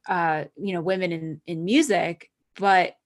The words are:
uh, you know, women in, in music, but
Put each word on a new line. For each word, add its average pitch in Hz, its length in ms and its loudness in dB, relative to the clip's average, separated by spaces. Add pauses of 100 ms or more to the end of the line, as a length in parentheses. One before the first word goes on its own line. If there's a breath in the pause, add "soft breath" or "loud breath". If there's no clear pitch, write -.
uh, 165 380 -2 (100)
you 196 160 -6
know, 175 100 -4
women 185 300 0
in, 160 340 -8
in 165 200 -6
music, 190 680 0 (240)
but 190 400 2 (100)